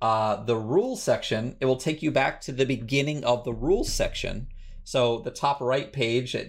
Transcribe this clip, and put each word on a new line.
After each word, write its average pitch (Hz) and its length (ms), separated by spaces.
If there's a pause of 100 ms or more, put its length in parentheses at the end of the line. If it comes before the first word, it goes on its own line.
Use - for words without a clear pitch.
uh, 110 420
the 113 140
rules 180 440
section, - 580
it 135 60
will 131 120
take 156 240
you 151 100
back 135 300
to - 100
the 131 140
beginning 135 580
of 120 200
the 120 100
rules 151 380
section. 98 560 (360)
So 120 360
the 120 120
top - 300
right 131 300
page, 120 440 (140)